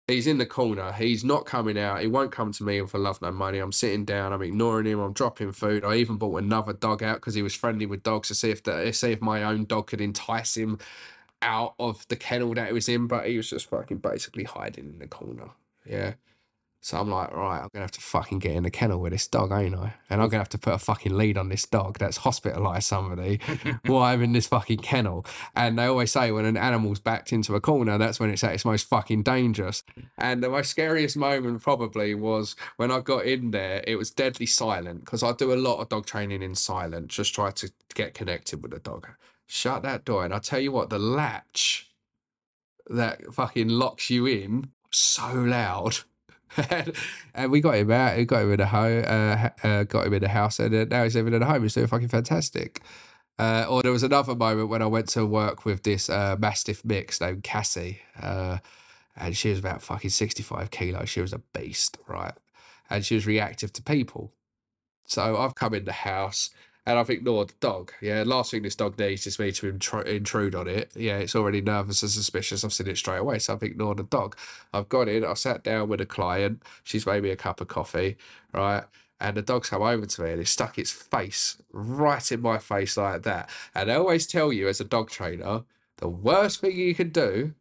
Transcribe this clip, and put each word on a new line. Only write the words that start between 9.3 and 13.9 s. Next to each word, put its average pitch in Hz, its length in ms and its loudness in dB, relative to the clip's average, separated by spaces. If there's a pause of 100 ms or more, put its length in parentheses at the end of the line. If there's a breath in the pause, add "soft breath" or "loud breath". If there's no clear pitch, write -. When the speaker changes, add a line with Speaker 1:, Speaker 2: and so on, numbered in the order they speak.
Speaker 1:
own 107 220 0
dog 107 220 -2
could 101 120 -6
entice 113 560 -2
him 110 240 -2 (640 loud breath)
out 117 340 0
of 117 300 -4
the 120 80 -4
kennel 120 400 -2
that 113 140 -2
he 113 40 -2
was 117 160 0
in, 120 160 2
but 120 220 -2
he 117 100 0
was 110 100 -4
just - 220 -8
fucking - 300 -4